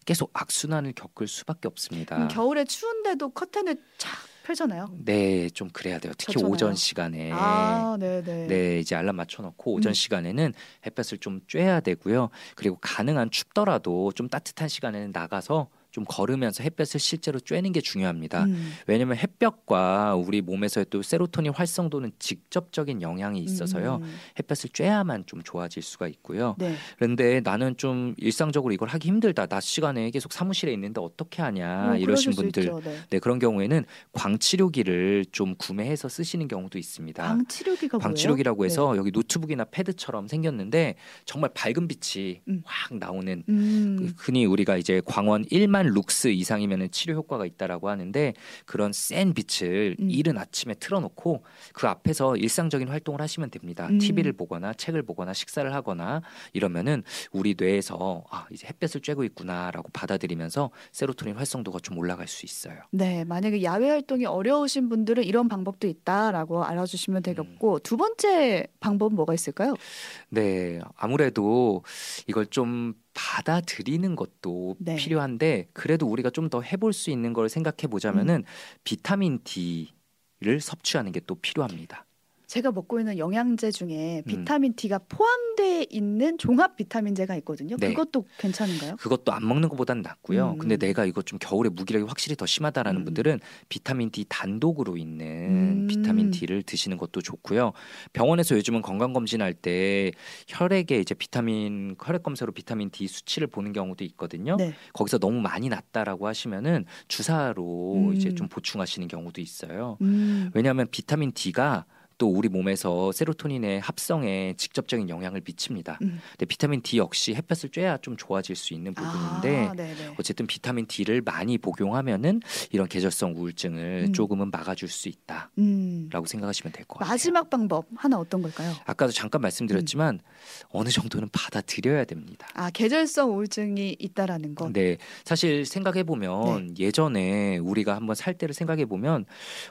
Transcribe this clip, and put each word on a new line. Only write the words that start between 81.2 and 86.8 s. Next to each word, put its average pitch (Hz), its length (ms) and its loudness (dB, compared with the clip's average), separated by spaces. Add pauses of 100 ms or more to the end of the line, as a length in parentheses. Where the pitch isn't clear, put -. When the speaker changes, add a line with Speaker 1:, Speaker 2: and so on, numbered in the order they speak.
Speaker 1:
또 92 100 -4
필요합니다. 95 720 -6 (400)
Speaker 2:
제가 247 260 -2
먹고 190 260 -4
있는 220 180 -2
영양제 220 540 2
중에 165 560 -4
Speaker 1:
음. - 20 -10
Speaker 2:
비타민 233 460 2
D가 196 240 -2 (100)
포함돼 440 800 2
있는 220 480 2
종합 254 380 4
비타민제가 190 600 -2